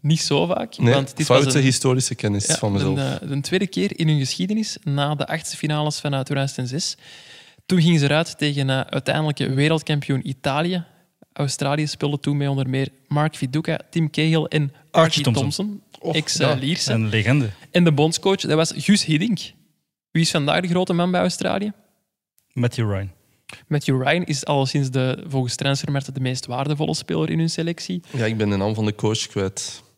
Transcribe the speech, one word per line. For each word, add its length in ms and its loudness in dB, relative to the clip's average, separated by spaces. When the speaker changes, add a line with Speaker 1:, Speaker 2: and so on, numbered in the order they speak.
Speaker 1:
Niet 200 2
zo 260 2
vaak, 320 -4
Speaker 2:
Nee, 160 6
Speaker 1:
want 160 2
het 80 -16
is 80 0
pas 140 6
Speaker 2:
foute 180 4
Speaker 1:
een 60 4
Speaker 2:
historische 500 2
kennis 320 -2
Speaker 1:
Ja, 100 0
Speaker 2:
van 160 0
mezelf. 220 0
Speaker 1:
de, 280 -2
eh, 60 -10
de 120 -4
tweede 260 0
keer 320 -4
in 100 2
hun 100 4
geschiedenis, 640 -2
na 320 -2
de 120 -4
achtste 300 -6
finales 420 -2
van, 160 -4
eh, 60 -2
tweeduizend 380 -4
en 100 -4
zes. 280 -6
Toen 140 4
gingen 180 6
ze 60 4
eruit 340 0
tegen, 320 0
eh, 100 0
uiteindelijke 760 -2
wereldkampioen 760 0
Italië. 560 -2
Australië 540 -2
speelde 340 -4
toen 160 -2
met 120 0
onder 200 -2
meer 200 -2
Mark 280 0
Viduka, 420 -4
Tim 200 0
Cahill 340 2
en 180 0
Archie 100 -4
Speaker 3:
Archie 320 4
Thompson. 200 2
Speaker 1:
Thompson. 400 -4
Speaker 2:
Och, 120 -2
Speaker 1:
ex, 220 -2
eh, 100 2
Speaker 2:
ja. 60 4
Speaker 1:
Lierse. 380 -2
Speaker 3:
Een 160 2
legende. 420 2
Speaker 1:
En 140 4
de 80 6
bondscoach, 480 2
dat 160 0
was 200 2
Guus 280 2
Hiddink. 340 0
Wie 120 2
is 80 2
vandaag 300 2
de 80 -4
grote 240 0
man 180 2
bij 100 2
Australië? 520 -2
Speaker 3:
Matthew 380 -2
Ryan. 200 -4
Speaker 1:
Matthew 360 0
Ryan 220 2
is 200 -4
alleszins 460 0
de, 380 -2
volgens 280 -2
Transfermarkt 580 -2
de 60 -6
meest 260 -4
waardevolle 480 -2
speler 360 -2
in 80 0
hun 120 0
selectie. 500 -6
Speaker 2:
Ja, 120 -2
ik 120 0
ben 120 0
de 80 2
naam 180 0
van 100 -2
de 100 0
coach 320 -2
kwijt. 560 -6